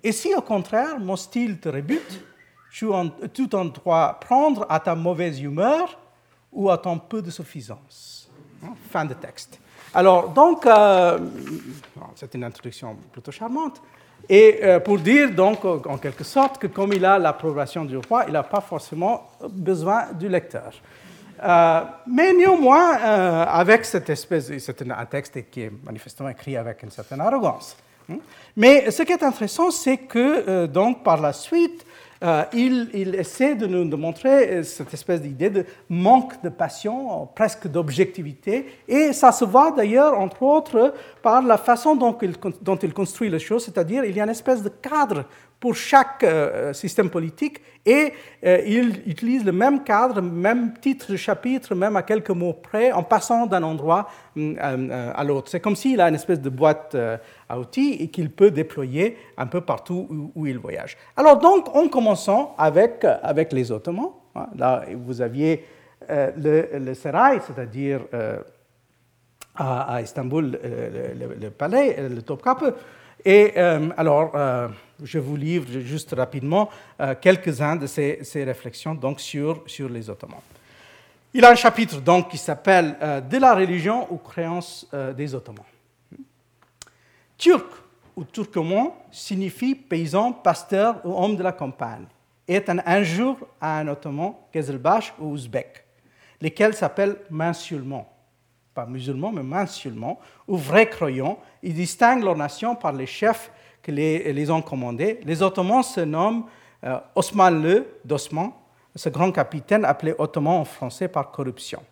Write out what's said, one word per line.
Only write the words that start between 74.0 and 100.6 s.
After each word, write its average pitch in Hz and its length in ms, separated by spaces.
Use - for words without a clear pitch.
euh, 127 340
je 147 140
vous 147 200
livre 139 420
juste 135 340
rapidement, 139 560
euh, 135 200
quelques-uns 160 580
de 139 100
ces, 143 360
ces 139 200
réflexions, 131 500
donc, 139 280
sur, 156 440
sur - 220
les 117 220
Ottomans. - 320
Il 240 120
a 240 60
un 233 40
chapitre, 220 460
donc, 175 280
qui - 80
s'appelle, 170 640
euh, « 147 280
De 208 80
la 262 180
religion 190 560
aux 175 60
créances, 170 760
euh, 135 200
des 135 200
Ottomans. » 117 300
Turc 330 280
ou 170 100
turcoman 202 640
signifie 196 640
paysan, 185 600
pasteur 202 720
ou 175 100
homme 196 220
de 175 60
la 180 100
campagne, 131 520
et 175 100
est 202 140
un 180 160
injure 202 520
à 156 180
un 156 80
Ottoman, 147 460
Kezelbash 151 680
ou 156 120
Ouzbek, 123 540
lesquels 202 320
s'appellent 202 440
mainsulmans. 156 760
Pas 120 120
musulmans, 131 460
mais 165 120
mainsulmans, 135 760
ou 196 100
vrais 175 320